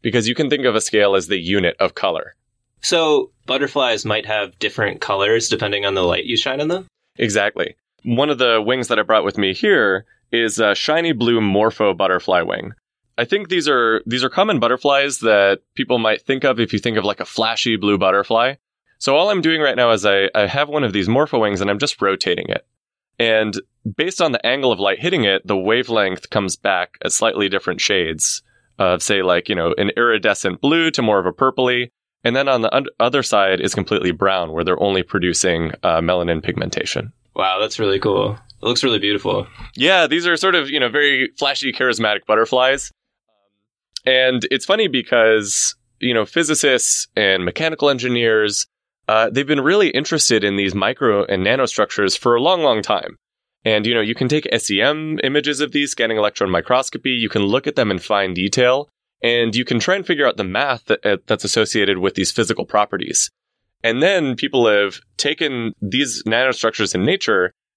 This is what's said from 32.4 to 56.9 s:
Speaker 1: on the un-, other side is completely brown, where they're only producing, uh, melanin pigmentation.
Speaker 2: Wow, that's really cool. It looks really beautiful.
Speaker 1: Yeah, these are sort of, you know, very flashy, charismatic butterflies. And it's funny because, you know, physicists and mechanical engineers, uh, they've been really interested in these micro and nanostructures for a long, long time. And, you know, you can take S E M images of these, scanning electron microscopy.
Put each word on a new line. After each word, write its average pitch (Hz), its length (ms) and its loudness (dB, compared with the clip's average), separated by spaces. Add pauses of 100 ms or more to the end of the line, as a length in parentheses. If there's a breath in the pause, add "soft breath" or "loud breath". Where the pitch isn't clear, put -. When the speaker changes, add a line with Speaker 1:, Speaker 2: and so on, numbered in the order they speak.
Speaker 1:
on 123 140 2
the 110 120 0
un-, 135 140 0 (100)
other 127 240 2
side 95 380 2
is 98 120 -2
completely 92 380 0
brown, 90 400 0
where 82 140 -2
they're 90 180 0
only 95 220 0
producing, 85 640 0 (140)
uh, 82 160 2
melanin 85 420 0
pigmentation. - 720 -6 (240)
Speaker 2:
Wow, 95 240 0
that's 110 180 -4
really 98 220 0
cool. 104 320 0
It - 340 -12
looks 123 160 -2
really 117 160 0
beautiful. 101 480 -2 (300 loud breath)
Speaker 1:
Yeah, 165 320 2
these 170 180 -2
are 170 100 2
sort 185 200 2
of, 139 120 -2
you 143 120 -2
know, 123 80 2
very 139 500 0
flashy, 135 340 -2
charismatic 110 540 0
butterflies. 127 640 2 (1120)
And 127 460 2
it's 131 140 -2
funny 214 240 0
because, 110 880 2 (240)
you 120 140 -2
know, 110 100 0
physicists 147 880 0
and 95 300 0
mechanical 156 460 -2
engineers, 117 760 0 (400)
uh, 110 240 2
they've 135 160 -2
been 147 140 0
really 180 300 2
interested 135 520 0
in 98 140 0
these 98 180 0
micro 101 520 0
and 95 200 0
nanostructures 110 720 0
for 120 160 2
a 117 60 2
long, 170 220 2
long 117 200 2
time. 95 320 -4 (500)
And, 107 220 2
you 120 80 0
know, 113 60 2
you 110 160 -2
can 127 100 -2
take 147 240 0
S 113 180 -2
E 101 120 0
M 156 420 -2
images 135 380 -2
of 147 100 -2
these, 143 220 -2
scanning 113 240 -2
electron 104 340 0
microscopy. 123 600 -2